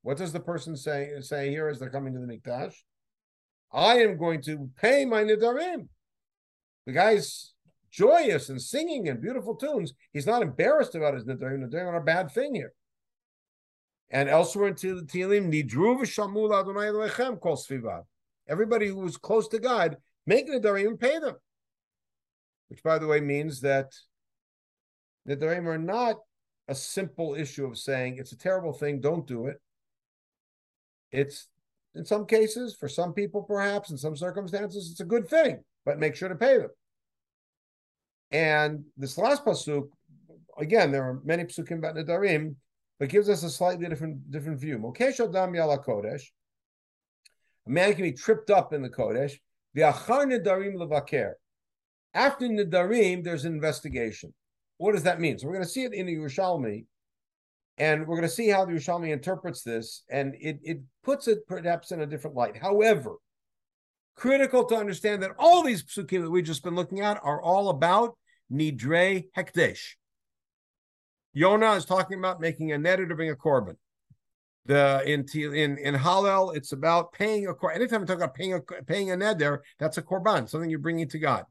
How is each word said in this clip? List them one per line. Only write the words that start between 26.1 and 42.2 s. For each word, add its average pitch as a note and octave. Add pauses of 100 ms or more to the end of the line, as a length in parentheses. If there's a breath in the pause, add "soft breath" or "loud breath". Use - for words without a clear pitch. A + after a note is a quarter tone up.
a C3+
simple E3
issue C#3+
of A#2
saying, B2+
"It's B2+
a -
terrible F#3
thing, C#3+
don't D#3
do A#2+
it." - (1500)
It's, C#3 (480)
in E3
some G#3
cases, A3
for C#3
some E3+
people G3+
perhaps, G3+
in D3
some D3+
circumstances, F3+
it's -
a F#3
good G#3+
thing, C#4+ (200)
but C#3+
make D3+
sure -
to F#3
pay B3+
them. - (1600)
And D3+ (120)
this C3+
last C#4
pasuk, D3 (680)
again, D#3
there C#3
are C3
many E3
psukim E3
about D#3+
Nedarim, D#3+ (460)